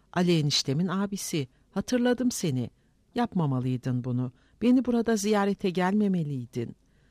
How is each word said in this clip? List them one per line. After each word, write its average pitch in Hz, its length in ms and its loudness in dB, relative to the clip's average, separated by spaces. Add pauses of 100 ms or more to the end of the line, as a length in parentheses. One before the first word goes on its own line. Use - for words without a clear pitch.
(140)
Ali 175 260 4
eniştemin 147 480 0
abisi, 190 600 -4 (240)
hatırladım 247 600 0
seni. 131 380 -2 (460)
Yapmamalıydın 131 880 0
bunu, 123 280 -2 (300)
beni 247 240 4
burada 233 300 0
ziyarete 202 540 0
gelmemeliydin." 175 1040 0 (360)